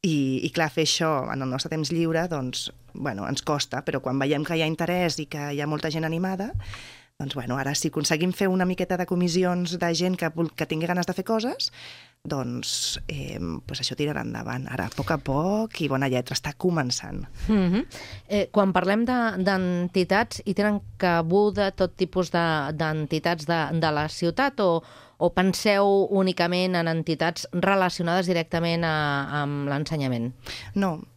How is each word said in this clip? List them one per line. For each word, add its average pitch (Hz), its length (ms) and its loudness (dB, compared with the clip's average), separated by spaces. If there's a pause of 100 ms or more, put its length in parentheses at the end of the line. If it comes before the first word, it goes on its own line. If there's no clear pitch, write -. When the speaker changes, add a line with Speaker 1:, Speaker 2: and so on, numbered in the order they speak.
Speaker 1:
I, 139 400 2
i, - 120 -2
clar, 160 160 2
fer 160 140 0
això 160 280 2 (180)
en 139 120 -4
el 131 80 -4
nostre 131 200 -4
temps 160 240 -2
lliure, 165 360 2
doncs, 131 360 -4 (260)
bueno, 107 380 -6
ens 135 120 -2
costa, 139 440 -2
però 139 160 -2
quan 131 160 0
veiem 143 260 2
que 165 140 -2
hi 165 40 2
ha 156 80 2
interès 170 520 0
i 147 80 -10
que 143 240 -6
hi 143 80 -2
ha 147 40 -2
molta 151 240 -2
gent 160 160 -2
animada, 185 440 -2 (680)
doncs, 139 180 -6
bueno, 123 220 -4
ara 139 180 -2
si 160 140 -2
aconseguim 156 480 0
fer 196 160 2
una 185 160 2
miqueta 180 320 -2
de 175 80 -2
comissions 180 720 2
de 175 140 0
gent 180 260 0
que 165 100 0
vul-, 160 220 -2
que 156 160 -4
tingui 160 180 -2
ganes 180 220 0
de 180 80 -2
fer 190 80 -4
coses, 233 460 -2 (520)
doncs, - 840 -4
em, 139 580 -6
pues - 180 -8
això - 140 -4
tirarà 147 260 -2
endavant. 117 460 -6
Ara, 120 180 -4
a 110 80 -8
poc - 160 -4
a 160 60 2
poc 180 640 -2
i 151 80 0
bona 135 240 0
lletra, 127 240 -2
està - 180 -4
començant. 147 680 -2 (240)
Speaker 2:
Mhm. 196 340 4 (440)
Eh, 202 260 0
quan 196 240 4
parlem 202 320 4
de, 254 80 2 (220)
d'entitats, 185 1080 2
hi 196 100 -2
tenen 208 280 2 (160)
cabuda 190 720 4
tot - 240 0
tipus 185 340 0
de, 170 140 4 (260)
d'entitats 156 800 -2
de, 170 120 2 (120)
de 160 240 2
la 151 120 0
ciutat 254 520 0
o, 190 100 6 (440)
o 170 180 2
penseu 196 760 4
únicament 185 680 2
en 165 160 2
entitats 165 580 0
relacionades 180 800 2
directament 170 560 0
a, 160 120 0 (400)
amb 143 360 -2
l'ensenyament? 135 640 -2 (380)
Speaker 1:
No. 190 260 0 (180)